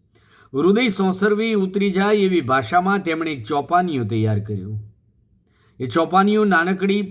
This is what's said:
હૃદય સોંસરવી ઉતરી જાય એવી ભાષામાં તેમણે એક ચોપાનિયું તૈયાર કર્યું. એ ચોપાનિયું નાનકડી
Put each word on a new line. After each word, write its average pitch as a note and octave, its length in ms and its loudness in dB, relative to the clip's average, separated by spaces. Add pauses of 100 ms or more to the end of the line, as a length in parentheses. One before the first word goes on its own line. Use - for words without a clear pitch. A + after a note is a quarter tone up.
(520)
હૃદય G3+ 360 2
સોંસરવી G3+ 680 0
ઉતરી G3 360 0
જાય G3+ 360 2
એવી F3+ 140 2
ભાષામાં F3 680 0
તેમણે D#3+ 260 -4
એક A#2+ 140 -10
ચોપાનિયું D3 640 0
તૈયાર A2 320 0
કર્યું. G#2 400 -8 (1000)
એ C3 60 -4
ચોપાનિયું F#3+ 680 2
નાનકડી F#3 440 0 (120)